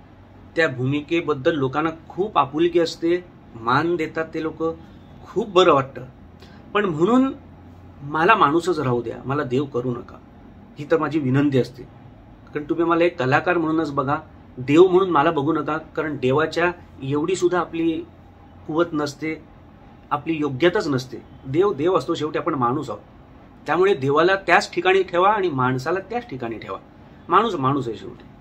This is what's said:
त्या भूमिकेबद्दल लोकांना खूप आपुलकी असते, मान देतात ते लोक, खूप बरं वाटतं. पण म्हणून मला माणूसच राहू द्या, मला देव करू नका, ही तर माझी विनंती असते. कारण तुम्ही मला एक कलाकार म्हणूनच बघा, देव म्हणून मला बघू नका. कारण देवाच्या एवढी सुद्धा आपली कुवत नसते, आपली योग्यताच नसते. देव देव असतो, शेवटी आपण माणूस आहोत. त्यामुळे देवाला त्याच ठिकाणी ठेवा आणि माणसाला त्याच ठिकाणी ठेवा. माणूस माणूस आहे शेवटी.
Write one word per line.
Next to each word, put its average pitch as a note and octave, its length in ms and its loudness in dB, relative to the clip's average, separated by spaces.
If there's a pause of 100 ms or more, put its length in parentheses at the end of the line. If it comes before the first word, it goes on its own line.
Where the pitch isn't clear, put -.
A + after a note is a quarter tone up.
(560)
त्या D#3+ 120 2
भूमिकेबद्दल D3 880 -2
लोकांना C#3+ 340 -2 (200)
खूप G3 280 -2
आपुलकी D#3+ 420 0
असते, E3+ 460 -2 (300)
मान C3+ 400 0
देतात D#3+ 380 -4
ते D#3+ 100 -6
लोक, D#3 200 -6 (600)
खूप A3 260 -4
बरं F3 240 6
वाटतं. C3+ 280 -2 (720)
पण G#3 120 2
म्हणून G#3+ 480 2 (680)
मला D#3 340 4
माणूसच D#3+ 440 2
राहू B2+ 220 0
द्या, A2+ 240 -8
मला C#3+ 180 -2
देव C3 220 -2
करू B2 260 -4
नका, A2+ 240 -10 (640)
ही D3 120 -12
तर D#3+ 60 4
माझी D3+ 220 0
विनंती C3+ 380 2
असते. - 260 -2 (640)
कारण D3+ 160 -10
तुम्ही D#3+ 220 -2
मला E3+ 180 2
एक F3 160 0
कलाकार D#3 380 0
म्हणूनच D#3+ 340 -2
बघा, C#3 260 -2 (400)
देव C#3+ 300 6
म्हणून F#3 220 4
मला D#3+ 220 4
बघू D3+ 220 0
नका. D3+ 240 -2
कारण D#3 400 -6
देवाच्या D#3 540 0 (320)
एवढी D3 320 -2
सुद्धा F3 240 0
आपली E3 420 -2 (680)
कुवत D#3+ 260 0
नसते, D3+ 500 -6 (680)
आपली D#3 280 -2
योग्यताच D#3+ 480 0
नसते. C3 300 -4 (300)
देव F3+ 260 2
देव E3 240 0
असतो, E3 180 -2
शेवटी D3+ 240 -4
आपण D#3 160 -2
माणूस B2+ 340 -2
आहोत. G#2 120 -8 (640)
त्यामुळे F#3 280 2
देवाला D#3 420 2
त्याच F#3+ 380 2
ठिकाणी F#3 300 2
ठेवा F3+ 280 2
आणि F#3+ 180 0
माणसाला C3 500 -2
त्याच F#3+ 300 -10
ठिकाणी A#2+ 280 -10
ठेवा. F#2+ 200 -10 (520)
माणूस G3+ 240 2
माणूस C3+ 340 0
आहे G#2+ 100 -6
शेवटी. - 280 -16 (160)